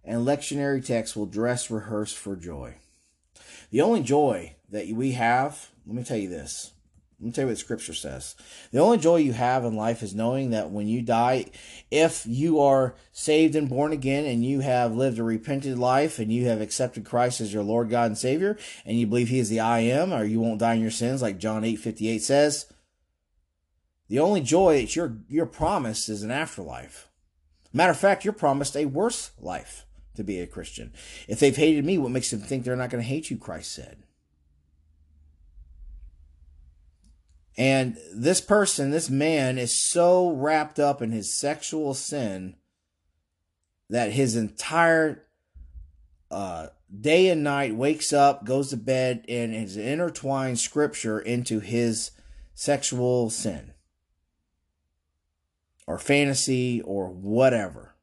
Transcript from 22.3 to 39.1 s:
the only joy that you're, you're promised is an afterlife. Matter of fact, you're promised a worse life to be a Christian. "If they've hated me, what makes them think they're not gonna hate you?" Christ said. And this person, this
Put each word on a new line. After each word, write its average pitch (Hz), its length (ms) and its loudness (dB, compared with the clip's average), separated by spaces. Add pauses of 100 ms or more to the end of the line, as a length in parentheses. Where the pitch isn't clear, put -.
the 117 140 0
only 190 200 4
joy 156 400 6
that 110 140 -4
you're, 123 240 -4 (100)
you're 160 160 0
promised 151 640 -4
is 104 140 -6
an 107 80 -6
afterlife. 87 800 -8 (600)
Matter 175 180 6
of - 80 2
fact, 196 260 4
you're 208 80 0
promised 143 440 0
a 147 80 0
worse 165 560 -2
life - 460 -12 (280)
to 110 80 -10
be 95 160 -4
a 87 80 -6
Christian. - 460 -14 (340)
"If 107 140 -6
they've 139 140 6
hated 151 300 4
me, 180 140 2
what 127 140 -2
makes 127 180 -2
them 110 100 -6
think 123 240 -6
they're 127 120 -2
not 123 140 -4
gonna 120 120 -4
hate 139 260 -4
you?" 120 100 -6
Christ - 340 -12
said. - 320 -18 (3500)
And 131 400 2 (160)
this 143 260 2
person, 190 520 2
this 165 180 -2